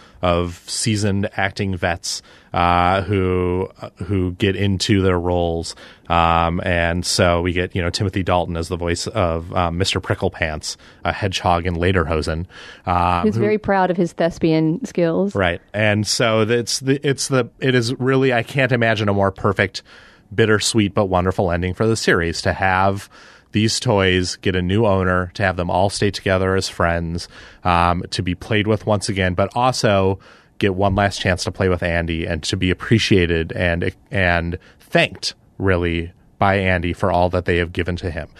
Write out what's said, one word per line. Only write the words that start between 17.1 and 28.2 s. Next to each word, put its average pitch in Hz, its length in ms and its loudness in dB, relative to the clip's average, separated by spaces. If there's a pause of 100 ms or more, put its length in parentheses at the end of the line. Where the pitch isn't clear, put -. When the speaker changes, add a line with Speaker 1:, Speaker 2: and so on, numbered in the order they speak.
Speaker 1:
the, 127 220 0 (100)
it 131 140 2
is 120 260 2
really, 131 320 2
I 117 120 2
can't 131 280 0
imagine 110 380 2
a 101 40 0
more 98 160 2
perfect, - 520 0 (520)
bittersweet, 107 600 2
but 107 120 2
wonderful 92 460 0
ending 90 220 -2
for 110 120 0
the 113 100 2
series, 85 460 0
to 95 100 0
have 95 560 0 (440)
these 110 260 0
toys 92 580 2
get 92 200 -2
a 90 60 0
new 98 220 0
owner, 92 500 0
to 107 100 -2
have 92 120 0
them 87 140 -4
all 92 180 2
stay 101 220 -2
together 95 460 0
as 95 120 -2
friends, 85 600 -2 (340)
um, 87 480 2
to - 100 -4